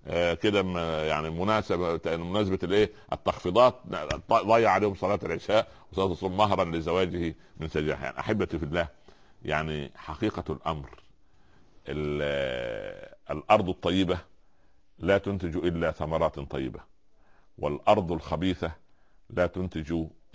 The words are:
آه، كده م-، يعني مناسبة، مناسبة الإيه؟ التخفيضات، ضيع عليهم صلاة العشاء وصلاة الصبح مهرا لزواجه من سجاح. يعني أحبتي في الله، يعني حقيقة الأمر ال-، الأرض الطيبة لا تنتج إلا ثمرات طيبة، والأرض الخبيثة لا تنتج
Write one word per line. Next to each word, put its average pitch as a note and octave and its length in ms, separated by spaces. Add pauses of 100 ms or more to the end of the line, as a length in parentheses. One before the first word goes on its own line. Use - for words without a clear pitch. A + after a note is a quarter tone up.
آه، E2+ 260
كده G2+ 300
م-، F#2 140
يعني D#2 520
مناسبة، F2 880
مناسبة F#2+ 460
الإيه؟ G2 280 (220)
التخفيضات، G#2 600 (560)
ضيع A2 400
عليهم G2 240
صلاة G2 280
العشاء G2 440 (240)
وصلاة F#2+ 200
الصبح F#2 200
مهرا F#2+ 340
لزواجه E2+ 680 (220)
من D#2+ 100
سجاح. D2+ 340
يعني C2 180
أحبتي F#2 400
في D#2 60
الله، D#2+ 220 (580)
يعني D2+ 500
حقيقة - 540
الأمر D2 400 (1000)
ال-، C2+ 1300 (160)
الأرض F#2 380
الطيبة F2+ 480 (840)
لا F#2+ 180
تنتج F#2 380
إلا E2+ 360
ثمرات D#2 480
طيبة، C#2 400 (760)
والأرض E2 540
الخبيثة E2 600 (580)
لا F2+ 160
تنتج E2 600 (300)